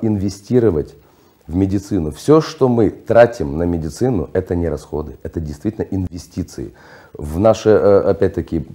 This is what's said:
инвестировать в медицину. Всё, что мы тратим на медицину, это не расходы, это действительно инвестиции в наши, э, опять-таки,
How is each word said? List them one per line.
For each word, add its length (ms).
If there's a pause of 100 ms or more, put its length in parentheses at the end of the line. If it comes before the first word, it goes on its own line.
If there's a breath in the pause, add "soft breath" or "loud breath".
инвестировать 920 (520 soft breath)
в 80
медицину. 560
Всё, 300
что 260
мы 220
тратим 680
на 60
медицину, 680
это 220
не 120
расходы, 460 (100)
это 160
действительно 500
инвестиции 840 (400 loud breath)
в 260
наши, 300
э, 300 (100)
опять-таки, 640